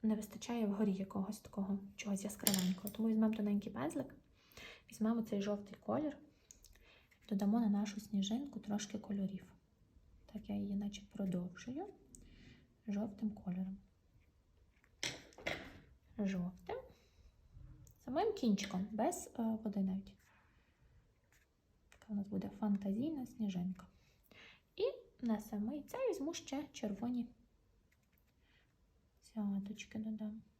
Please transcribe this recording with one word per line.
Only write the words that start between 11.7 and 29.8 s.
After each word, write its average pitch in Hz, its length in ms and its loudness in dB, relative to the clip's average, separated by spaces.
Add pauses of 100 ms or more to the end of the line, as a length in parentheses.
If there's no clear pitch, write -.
жовтим 208 420 0
кольором. 185 480 -2 (2500)
Жовтим. 190 600 -2 (1300)
Самим 349 280 2
кінчиком, 196 580 2
без, 240 380 0 (100)
е, 220 240 2
води 208 160 0
навіть. 190 340 0 (1800)
Така - 240 -10
у - 20 0
нас 202 120 0
буде 202 220 -2 (100)
фантазійна 214 680 2
сніжинка. 185 600 -2 (880)
І 381 80 2 (380)
на 220 180 2
самий 220 420 -2
цей 494 280 0
візьму 311 240 0
ще - 380 -4
червоні 233 560 -2 (2000)
цяточки 202 760 -2